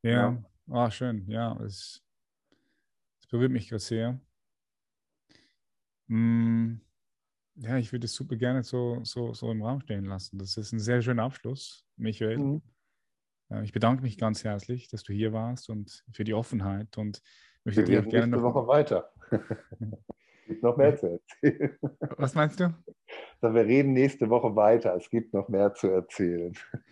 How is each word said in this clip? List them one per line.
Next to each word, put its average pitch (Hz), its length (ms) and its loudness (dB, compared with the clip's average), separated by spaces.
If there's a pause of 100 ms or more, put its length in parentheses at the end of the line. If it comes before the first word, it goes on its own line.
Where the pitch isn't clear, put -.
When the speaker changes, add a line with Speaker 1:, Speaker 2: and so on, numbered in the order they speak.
Speaker 1:
Ja, 120 340 2
Speaker 2:
Ja. 110 40 -10 (280)
Speaker 1:
ah, 120 220 0
schön, 110 360 -6
ja, 113 360 -4
es, - 400 -14 (1160)
es - 80 -20
berührt 127 240 2
mich 120 180 -4
grad 110 120 -6
sehr. 117 400 -4 (1900)
Mm, 117 680 2 (800)
ja, 127 220 -4
ich 117 140 -2
würde 120 140 -4
es - 80 -8
super 123 240 -8
gerne 123 260 0
so, 120 400 -4
so, 117 300 -6
so 113 180 -6
im 107 120 -4
Raum 131 180 -4
stehen 98 240 -6
lassen. 98 340 -10
Das 95 180 -8
ist 107 160 -10
ein 113 60 -4
sehr 120 220 2
schöner 117 220 0
Abschluss, - 600 -10 (120)
Michael. 110 440 -4
Speaker 2:
Mhm. 143 200 -2 (880)
Speaker 1:
Äh, 107 140 -6
ich 101 80 -8
bedanke 120 320 2
mich 120 140 -6
ganz 110 260 -2
herzlich, 113 440 -8
dass - 160 -12
du 101 100 -8
hier 107 200 -2
warst 117 360 -6
und 104 340 -12 (100)
für 110 100 -6
die 110 100 -2
Offenheit 104 640 -4
und 107 240 -6 (440)
möchte 107 160 4
Speaker 2:
Wir - 40 2
Speaker 1:
dir - 140 6
auch 104 40 2
Speaker 2:
reden 110 80 -4
Speaker 1:
gerne 117 160 4
Speaker 2:
nächste 120 140 2
Speaker 1:
noch 120 140 2
Speaker 2:
Woche 117 120 2
weiter. 131 440 4 (180)
<laughs> - 720 -6 (460)
Es - 20 -14
gibt 110 120 -8
noch 120 160 2
mehr 139 180 6
zu 92 120 -4
erzählen. - 680 -2 (420)
Speaker 1:
Was 135 180 -2
meinst 151 240 2
du? 175 120 4 (680)
Speaker 2:
Sag, 113 140 2
wir 113 100 8
reden 135 280 6
nächste 131 360 4
Woche 117 260 4
weiter. 107 400 6
Es - 140 -6
gibt 117 240 -2
noch 98 160 -2
mehr 101 240 4
zu - 140 0
erzählen. 87 680 0 (380)